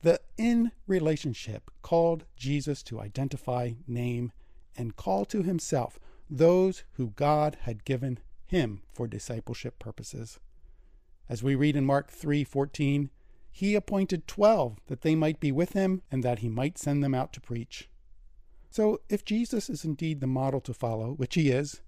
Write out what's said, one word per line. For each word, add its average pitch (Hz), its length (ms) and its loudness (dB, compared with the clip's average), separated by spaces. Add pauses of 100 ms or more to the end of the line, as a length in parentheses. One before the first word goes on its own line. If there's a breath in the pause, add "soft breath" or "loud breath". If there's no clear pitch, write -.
The 175 180 4 (160)
in 233 360 4 (140)
relationship 151 840 -2 (120)
called 170 440 2 (100)
Jesus 139 480 -2
to 110 160 -8
identify, 123 720 -4 (160)
name, 120 420 -2 (460)
and 117 180 -6
call 196 300 0
to 202 180 -2
himself 160 560 -2 (320 soft breath)
those 175 640 4
who 123 240 -4
God 151 460 2
had 110 220 -6
given 127 360 -2 (260)
him 117 360 0 (100)
for 120 160 -4
discipleship 113 680 -8
purposes. 113 600 -12 (920)
As 113 140 -6
we 135 140 2
read 147 200 4
in 139 100 2
Mark 139 240 2
three 147 340 0
fourteen, 139 680 0 (400)
"He 202 240 0
appointed 196 540 0
twelve 190 580 4
that 131 140 -6
they 160 160 4
might 156 240 2
be 147 100 2
with 156 220 2
him 190 380 2
and 131 120 0
that 123 160 2
he 117 100 -2
might 120 300 -2
send 143 240 2
them 135 120 2
out 131 180 -2
to - 80 -14
preach." - 480 -8 (840)
So 214 380 2
if 208 160 0
Jesus 226 440 0
is - 160 -8
indeed 160 360 -2
the 131 80 -2
model 131 320 0
to 120 140 -8
follow, 113 400 -4
which 131 200 -4
he 156 160 4
is 139 380 0